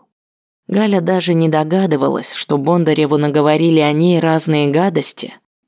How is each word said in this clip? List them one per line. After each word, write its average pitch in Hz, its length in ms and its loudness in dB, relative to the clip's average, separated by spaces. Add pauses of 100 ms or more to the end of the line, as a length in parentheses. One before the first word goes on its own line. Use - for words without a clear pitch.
(680)
Галя 196 340 0
даже 175 340 -2
не 165 140 2
догадывалась, 156 840 -2
что - 240 -4
Бондареву 151 600 0
наговорили 151 640 2
о 147 120 0
ней 165 280 2
разные 156 500 0
гадости, 160 640 -2 (320)